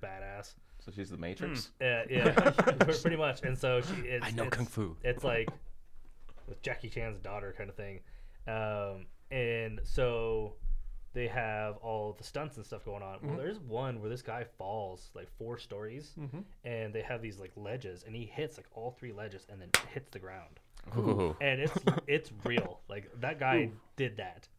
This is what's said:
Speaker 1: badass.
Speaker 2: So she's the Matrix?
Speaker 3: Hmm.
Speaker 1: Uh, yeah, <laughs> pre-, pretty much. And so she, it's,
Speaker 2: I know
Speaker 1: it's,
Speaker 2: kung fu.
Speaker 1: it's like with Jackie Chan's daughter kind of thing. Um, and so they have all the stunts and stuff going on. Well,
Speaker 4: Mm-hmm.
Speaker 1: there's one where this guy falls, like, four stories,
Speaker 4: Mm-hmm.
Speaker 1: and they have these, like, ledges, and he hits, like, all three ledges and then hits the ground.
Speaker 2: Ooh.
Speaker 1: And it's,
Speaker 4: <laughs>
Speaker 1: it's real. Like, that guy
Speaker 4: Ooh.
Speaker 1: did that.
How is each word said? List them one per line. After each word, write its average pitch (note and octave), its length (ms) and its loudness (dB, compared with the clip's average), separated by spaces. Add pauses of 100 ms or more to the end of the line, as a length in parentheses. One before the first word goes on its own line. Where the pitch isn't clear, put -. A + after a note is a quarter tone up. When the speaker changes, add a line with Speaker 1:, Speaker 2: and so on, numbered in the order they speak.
Speaker 1:
badass. G2 540 -8 (240)
Speaker 2:
So - 140 -10
she's G2 180 -4
the E2+ 60 -4
Matrix? F#2+ 520 -2 (100)
Speaker 3:
Hmm. C3 60 2
Speaker 1:
Uh, A#2+ 240 4
yeah, B2 220 8
<laughs> A3 480 8
pre-, D3+ 160 8
pretty E3 220 4
much. C#3+ 260 2
And B2+ 140 2
so B2+ 240 6
she, - 260 -2
it's, A#2+ 180 0
Speaker 2:
I A2+ 60 -2
know B2 140 2
Speaker 1:
it's, A#2 120 2
Speaker 2:
kung A#2+ 80 2
fu. G2 380 0
Speaker 1:
it's B2 200 2
like A#2 260 4 (1000)
with - 160 -8
Jackie A#2 260 -2
Chan's A2 300 -2
daughter G2 380 -4
kind G2+ 120 -6
of - 60 -12
thing. G2 240 -6 (480)
Um, G#2 580 -2 (260)
and A#2 520 0
so A2+ 720 4 (580)
they B2 140 2
have G#2+ 500 0
all G#2+ 400 -2
the - 60 -12
stunts D3 340 -6
and G#2+ 80 -10
stuff G#2+ 200 -10
going G2+ 180 -6
on. F#2+ 180 -8
Well, C#3+ 100 -2
Speaker 4:
Mm-hmm. D#3 60 -2
Speaker 1:
there's F#3 220 -4
one A#2+ 420 -2
where G#2+ 80 -2
this B2 120 -4
guy A#2 220 -6 (140)
falls, F#2+ 560 -6
like, F2 240 -12
four A#2 220 -6
stories, A2 600 -8
Speaker 4:
Mm-hmm. C#3+ 200 -6 (240)
Speaker 1:
and A2+ 300 -2
they A2 80 0
have A#2+ 200 -4
these, G#2 180 -6
like, F#2 160 -12
ledges, G#2 520 -6
and G#2+ 80 -10
he A#2 100 -6
hits, D3+ 320 -6
like, - 160 -18
all A#2+ 260 -8
three A#2+ 140 -10
ledges G2 360 -10
and F#2+ 120 -12
then F2 80 -14 (240)
hits - 160 -8
the G2 100 -14
ground. F#2 400 -14 (380)
Speaker 2:
Ooh. G2+ 440 4
Speaker 1:
And C3+ 200 2
it's, D#3 120 2 (180)
Speaker 4:
<laughs> - 160 -2
Speaker 1:
it's D3 240 2 (120)
real. - 360 2 (100)
Like, G2+ 220 -8 (100)
that C#3 180 -2
guy C3 180 6
Speaker 4:
Ooh. A2+ 140 4 (260)
Speaker 1:
did A#2 200 0
that. F2+ 300 -10 (120)